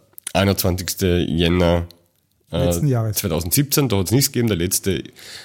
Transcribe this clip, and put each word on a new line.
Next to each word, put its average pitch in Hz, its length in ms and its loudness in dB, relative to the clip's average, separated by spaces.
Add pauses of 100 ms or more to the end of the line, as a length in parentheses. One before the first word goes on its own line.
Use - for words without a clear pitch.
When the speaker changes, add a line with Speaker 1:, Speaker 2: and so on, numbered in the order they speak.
(340)
Speaker 1:
einundzwanzigste 90 960 0
Jänner, 85 580 2 (640)
äh, - 140 -2
Speaker 2:
Letzten 151 220 0
Jahres. 113 300 0
Speaker 1:
zweitausendsiebzehn. 101 680 0
Da 98 100 2
hat's 95 140 0
nichts 139 200 2
gegeben. 117 180 0
Der 98 80 0
letzte 90 460 -2 (420)